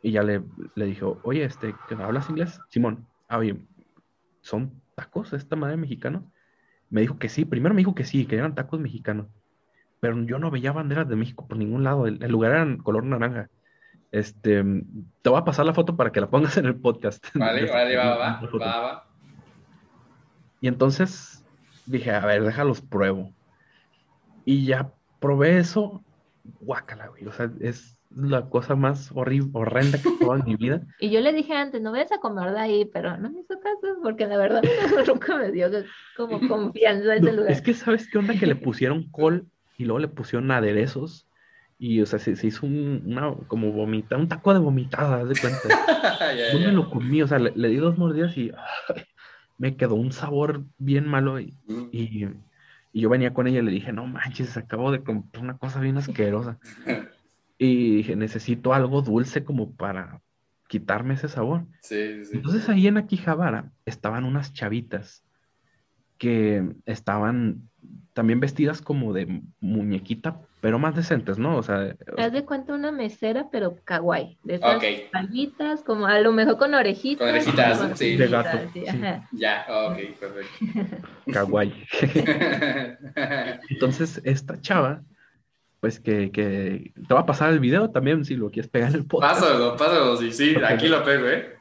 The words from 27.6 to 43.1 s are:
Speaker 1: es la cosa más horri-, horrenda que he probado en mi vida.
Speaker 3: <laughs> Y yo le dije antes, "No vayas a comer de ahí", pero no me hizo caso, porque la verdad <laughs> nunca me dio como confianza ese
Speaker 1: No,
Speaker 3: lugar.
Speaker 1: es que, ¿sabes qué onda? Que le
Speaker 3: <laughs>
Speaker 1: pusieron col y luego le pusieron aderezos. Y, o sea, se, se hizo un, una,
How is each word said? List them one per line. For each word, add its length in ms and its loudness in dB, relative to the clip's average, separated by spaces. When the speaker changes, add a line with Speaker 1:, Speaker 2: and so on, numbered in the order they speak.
Speaker 1:
es 380 -8
la 380 -2
cosa 260 0
más 380 0
horri-, 400 0
horrenda 480 2
que 80 2
he 40 2
probado 280 2
en 60 -2
mi 100 0
vida. 340 -2
Speaker 3:
<laughs> 100 -20
Y 100 -2
yo 100 4
le 120 4
dije 220 -2
antes, 280 -2
"No 100 -4
vayas 200 -2
a 60 -2
comer 340 -4
de 60 -2
ahí", 280 2
pero 320 -4
no 120 -6
me 100 -12
hizo 200 -10
caso, 420 -4
porque 240 -2
la 120 -2
verdad 240 4
<laughs> 440 2
nunca 300 0
me 160 -4
dio 160 0
como 240 -6
confianza 720 2
ese 120 6
Speaker 1:
No, 100 6
Speaker 3:
lugar. 160 2
Speaker 1:
es 100 0
que, 120 2
¿sabes 340 0
qué 100 0
onda? 200 0
Que 80 4
le 100 4
Speaker 3:
<laughs> 180 -2
Speaker 1:
pusieron 360 -2
col 380 2
y 80 -6
luego 160 0
le 80 -2
pusieron 420 -4
aderezos. 800 0
Y, 200 2
o 60 4
sea, 120 -2
se, 160 -2
se 140 -2
hizo 180 -4
un, 400 -2
una, 260 -2